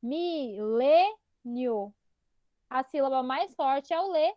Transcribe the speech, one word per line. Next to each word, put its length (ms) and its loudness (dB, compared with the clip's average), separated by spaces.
Milênio. 1900 -2
A 140 -2
sílaba 400 0
mais 320 -2
forte 380 0
é 80 0
o 100 -2
lê 260 2